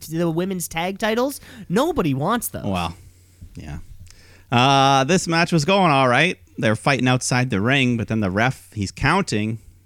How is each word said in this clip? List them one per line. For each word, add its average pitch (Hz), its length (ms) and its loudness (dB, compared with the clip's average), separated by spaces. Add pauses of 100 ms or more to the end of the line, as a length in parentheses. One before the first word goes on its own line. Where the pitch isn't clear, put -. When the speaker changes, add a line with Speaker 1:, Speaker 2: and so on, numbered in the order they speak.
(100)
Speaker 1:
the 165 200 -2
women's 180 380 -4
tag 180 300 -6
titles. 233 420 -2 (280)
Nobody 233 460 0
wants 196 340 -2
those. - 160 -12
Speaker 2:
Well, 87 300 -2 (600)
yeah. 76 240 -12 (720)
Uh, 135 540 4
this 175 220 0
match 165 240 0
was 160 140 2
going 185 260 2
all 135 180 4
right. 147 300 2 (200)
They're 107 180 0
fighting 131 320 0
outside 127 400 0
the 101 120 -2
ring, 123 360 2
but 110 120 -4
then 110 120 -2
the 98 100 0
ref, 113 440 -2
he's 98 180 -4
counting. 113 680 0 (280)